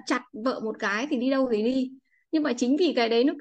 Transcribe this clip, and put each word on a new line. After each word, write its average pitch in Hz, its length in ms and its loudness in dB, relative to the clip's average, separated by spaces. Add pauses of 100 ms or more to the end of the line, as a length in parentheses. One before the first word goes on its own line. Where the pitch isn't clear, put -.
chặt 247 160 -2 (240)
vợ 240 180 -2
một 220 160 -8
cái 214 300 -2
thì 285 80 -2
đi 247 120 0
đâu 269 220 2
thì 208 120 0
đi. 262 280 0 (400)
Nhưng 311 120 2
mà 262 100 -2
chính 254 260 2
vì 330 160 2
cái 233 140 2
đấy 233 140 4
nó 302 180 2